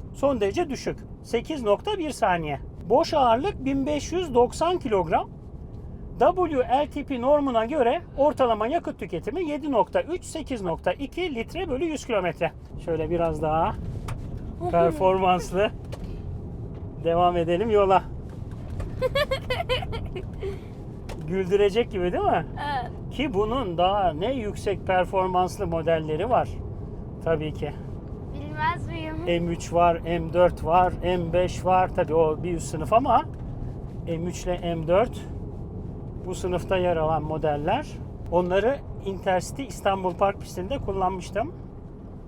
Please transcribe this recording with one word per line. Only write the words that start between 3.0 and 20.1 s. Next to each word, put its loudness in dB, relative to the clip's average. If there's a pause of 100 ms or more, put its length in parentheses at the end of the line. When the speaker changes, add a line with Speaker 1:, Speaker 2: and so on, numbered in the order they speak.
Speaker 1:
ağırlık 4
bin 0
beş -2
yüz -2
doksan 4
kilogram. 2 (880)
W 4
L 2
T -6
P -4
normuna 4
göre 2 (140)
ortalama 4
yakıt -2
tüketimi -4
yedi -4
nokta 4
üç, -6
sekiz -6
nokta 0
iki -4
litre -6
bölü -2
yüz -4
kilometre. 0 (320)
Şöyle -2
biraz 2
daha 2 (460)
Speaker 2:
<laughs> -6
Speaker 1:
performanslı 4 (1300)
devam 4
edelim 2
yola. 6 (1000)
Speaker 2:
<laughs> 0 (1600)